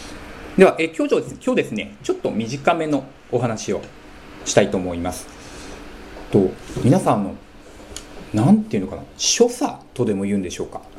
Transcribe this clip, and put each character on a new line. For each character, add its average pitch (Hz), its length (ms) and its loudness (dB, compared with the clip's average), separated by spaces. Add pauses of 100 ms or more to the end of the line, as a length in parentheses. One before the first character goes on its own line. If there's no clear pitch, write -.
(580)
で 190 60 10
は、 170 140 8
え、 160 120 0
今 285 180 -2
日 277 80 2
で 151 80 2
す、 - 200 -10
今 254 120 2
日 165 80 2
で - 60 -
す - 40 -6
ね、 - 300 -6
ち - 80 -2
ょ - 20 2
っ - 40 -2
と - 120 -2
短 120 460 0
め 160 100 -2
の 143 180 0 (280)
お 120 80 2
話 113 340 -2
を 82 80 -2 (640)
し - 80 -4
た 113 80 8
い 101 80 2
と 104 80 -2
思 90 160 -2
い 85 60 -6
ま 90 120 -2
す。 - 160 -12 (1040)
と、 98 200 4 (320)
皆 147 160 6
さ 156 160 2
ん 104 80 0
の、 85 100 -6 (1000)
な 113 200 6
ん 214 120 8
て - 140 -4
い - 20 2
う 92 60 -2
の - 60 -10
か - 40 -8
な、 - 60 -12 (160)
所 - 320 4
作 247 240 -2 (220)
と 120 100 0
で 107 80 2
も 98 120 0
言 101 100 0
う - 20 2
ん 95 60 0
で 85 80 -6
し - 100 -8
ょ 82 40 -4
う - 20 -16
か。 - 140 -12 (180)